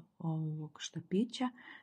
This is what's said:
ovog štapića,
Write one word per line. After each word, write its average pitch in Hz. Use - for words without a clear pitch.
ovog 156
štapića, 233